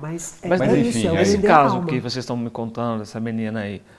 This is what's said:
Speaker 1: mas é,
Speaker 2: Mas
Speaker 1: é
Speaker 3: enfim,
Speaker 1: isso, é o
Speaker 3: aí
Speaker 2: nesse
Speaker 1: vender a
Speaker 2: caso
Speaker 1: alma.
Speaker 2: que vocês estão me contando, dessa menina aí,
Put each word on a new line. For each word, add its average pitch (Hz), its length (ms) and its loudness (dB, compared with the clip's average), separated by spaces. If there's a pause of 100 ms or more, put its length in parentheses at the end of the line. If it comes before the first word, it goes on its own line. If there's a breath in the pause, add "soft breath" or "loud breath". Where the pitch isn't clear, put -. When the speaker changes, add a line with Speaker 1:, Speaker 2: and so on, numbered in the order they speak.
Speaker 1:
mas 160 420 -10
é, - 40 -8
Speaker 2:
Mas 180 140 2
Speaker 1:
é - 180 4
Speaker 3:
enfim, 233 100 2
Speaker 1:
isso, 226 180 0
é - 20 0
o 165 40 0
Speaker 3:
aí - 60 2
Speaker 2:
nesse 196 180 4
Speaker 1:
vender 196 100 2
a 185 80 8
Speaker 2:
caso 143 220 6
Speaker 1:
alma. 87 100 -4
Speaker 2:
que 127 120 0
vocês 120 240 -4
estão 120 140 -4
me 117 120 -4
contando, 113 500 -6
dessa 107 200 -10
menina 110 420 -4
aí, 101 200 -8 (180 soft breath)